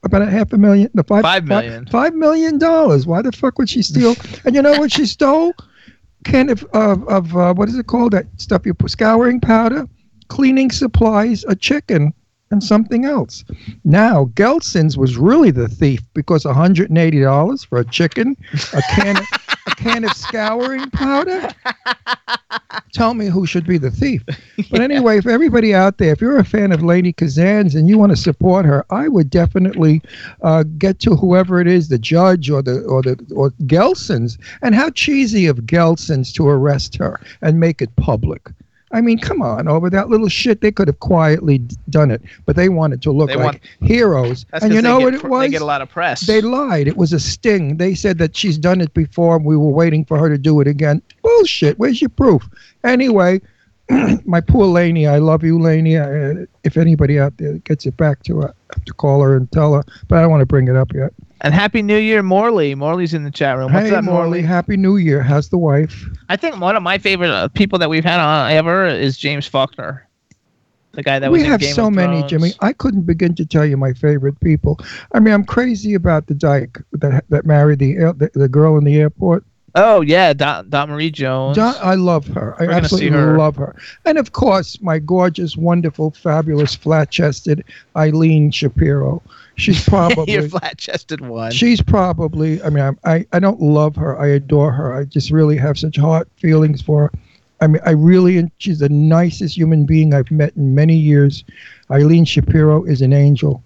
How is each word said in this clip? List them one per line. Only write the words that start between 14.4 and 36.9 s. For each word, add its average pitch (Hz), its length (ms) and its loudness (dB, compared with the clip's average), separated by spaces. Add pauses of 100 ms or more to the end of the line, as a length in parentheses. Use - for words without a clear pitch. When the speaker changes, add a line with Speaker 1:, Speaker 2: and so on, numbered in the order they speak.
Speaker 1:
was 127 200 -2
really 220 340 4
the 123 180 -2
thief 135 320 -2 (140)
because 147 300 -2
a 143 80 -4
hundred 175 380 2
and 160 80 2
eighty 160 220 2
dollars 147 440 0
for 123 140 -4
a 120 60 0
chicken, 226 520 -2 (360)
a 143 100 -2 (120)
can 202 220 0
of, - 100 -4 (400)
a - 100 -8
can 226 280 -4
of 190 80 -2
scouring 247 800 -6
powder? 294 580 -4 (1400)
Tell 233 220 0
me 220 120 -6
who 185 200 -2
should 165 200 -4
be 180 120 0
the 131 120 -4
thief. 226 320 -4 (480)
But 220 100 0
anyway, 247 400 2
for 226 100 -2
everybody 233 440 2
out 190 240 2
there, 165 140 2
if 147 80 -2
you're 262 180 2
a 202 60 4
fan 202 280 0
of 160 120 0
Lady 175 280 2
Kazan's 170 640 0
and 160 140 2
you 214 100 4
wanna 202 180 4
support 185 480 0
her, 143 260 2
I 262 180 -2
would 180 200 0
definitely, 170 720 2 (420)
uh, 160 200 2 (160)
get 190 220 -2
to 233 160 2
whoever 180 440 2
it 175 60 0
is, 175 220 2
the 131 100 -2
judge 165 500 0
or 143 140 -2
the, 127 220 -4
or 131 180 -2
the, 127 160 -2 (160)
or 139 160 0 (160)
Gelson's. 147 720 0 (240)
And 240 120 2
how 285 160 2
cheesy 233 560 0
of 123 200 -2
Gelson's 160 680 0
to 156 140 2
arrest 139 480 0